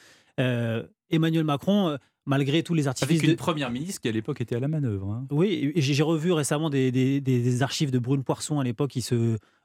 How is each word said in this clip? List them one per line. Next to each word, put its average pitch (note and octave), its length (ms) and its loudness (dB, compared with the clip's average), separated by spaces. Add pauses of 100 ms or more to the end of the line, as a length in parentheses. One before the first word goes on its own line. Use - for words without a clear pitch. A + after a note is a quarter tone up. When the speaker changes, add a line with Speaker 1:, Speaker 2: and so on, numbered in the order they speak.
(400)
Speaker 1:
Euh, A#2+ 420 0 (280)
Emmanuel D#3+ 340 2
Macron, F3 440 2
euh, D3 80 -4 (300)
malgré C#3 360 2
tous E3+ 100 -4
les D3 160 2
artifices C#3 300 2
Speaker 2:
Avec D3 100 0
une D#3+ 60 6
Speaker 1:
de - 40 -2
Speaker 2:
première D3+ 320 -2
ministre D3 300 -6
qui - 80 -4
à A2 40 0
l'époque A2 280 -4
était A#2+ 160 -4
à A#2 40 -2
la C3 60 -2
manœuvre, A#2 460 -2
hein. B2 180 -8
Speaker 1:
Oui, D3+ 440 0
et F3 80 2
j'ai, C3+ 100 0
j'ai C#3+ 100 2
revu D#3+ 300 0
récemment D#3 380 0
des, C3 200 2
des, C3 300 2
des, C3 200 2
des B2 220 2
archives C3+ 280 -2
de B2+ 80 2
Brune C3 260 0
Poisson - 340 -4
à C3+ 60 0
l'époque B2 280 -2
qui A#2+ 100 -4
se A#2 340 0 (280)